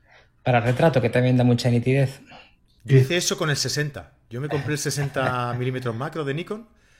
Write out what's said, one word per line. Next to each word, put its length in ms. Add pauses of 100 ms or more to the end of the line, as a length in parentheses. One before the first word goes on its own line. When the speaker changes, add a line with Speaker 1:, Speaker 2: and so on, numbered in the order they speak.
(420)
Speaker 1:
para 180
retrato, 400
que 100
también 260
da 80
mucha 240
nitidez? 520 (640)
Speaker 2:
Yo 120
hice 200
eso 200
con 140
el 60
sesenta. 560 (180)
Yo 100
me 80
compré 240
el 60
sesenta 760
<laughs> 40
milímetros 360
macro 300
de 100
Nikon 320 (320)